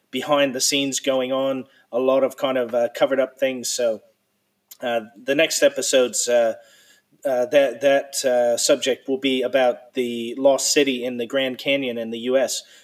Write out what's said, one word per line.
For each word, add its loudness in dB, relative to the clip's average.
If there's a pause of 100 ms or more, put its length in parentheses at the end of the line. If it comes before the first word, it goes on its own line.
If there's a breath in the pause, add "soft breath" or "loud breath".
(100)
behind 0
the -6
scenes -2
going 0
on, -2 (260 soft breath)
a -2
lot 2
of -4
kind -2
of, -2
uh, 2
covered 2
up -4
things. -4
So, -2 (760)
uh, -4 (200)
the -2
next 2
episode's, 2
uh, 4 (720 soft breath)
uh, 0
that, 2
that, 0
uh, 2
subject 0
will 0
be 0
about 0
the -6
lost 2
city 2
in -6
the -6
Grand -4
Canyon -2
in -8
the -8
U 0
S. 0 (220 loud breath)